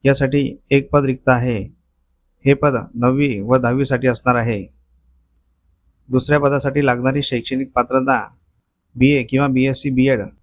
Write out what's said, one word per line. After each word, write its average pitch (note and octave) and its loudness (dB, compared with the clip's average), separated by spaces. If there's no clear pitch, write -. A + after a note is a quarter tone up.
यासाठी C#3 0
एक C#3 2
पद D3 0
रिक्त C3 -2
आहे. B2 0
हे C3+ 6
पद C#3 0
नववी B2+ 0
व A#2+ 0
दहावीसाठी B2+ 0
असणार B2 0
आहे. A2+ -2
दुसऱ्या B2+ 0
पदासाठी C#3+ 0
लागणारी C3 0
शैक्षणिक C3 -6
पात्रता C3 0
बीए C3+ 2
किंवा C3+ 0
बीएससी C3 -2
बीएड B2+ 2